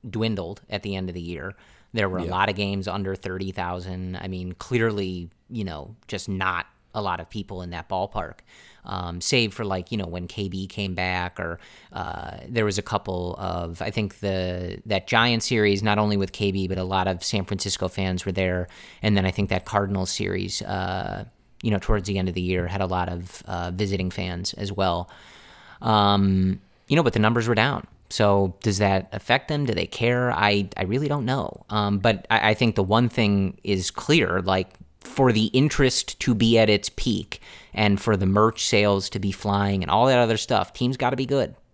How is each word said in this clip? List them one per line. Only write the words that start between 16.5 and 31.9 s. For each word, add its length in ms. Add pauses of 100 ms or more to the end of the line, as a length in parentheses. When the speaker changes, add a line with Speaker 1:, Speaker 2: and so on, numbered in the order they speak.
Speaker 1:
B, 160
but 100
a 60
lot 240
of 160
San 220
Francisco 420
fans 380
were 80
there. 340 (340)
And 140
then 100
I 60
think 180
that 160
Cardinals 460
series, 520
uh, 600 (380)
you 100
know, 80
towards 280
the 100
end 100
of 80
the 60
year 260
had 140
a 40
lot 240
of, 360
uh, 280
visiting 380
fans 420
as 200
well. 360 (720)
Um, 800 (280)
you 100
know, 60
but 100
the 60
numbers 280
were 80
down. 320 (220)
So 540
does 140
that 340
affect 380
them? 160
Do 80
they 120
care? 460
I, 460
I 60
really 260
don't 160
know. 440
Um, 300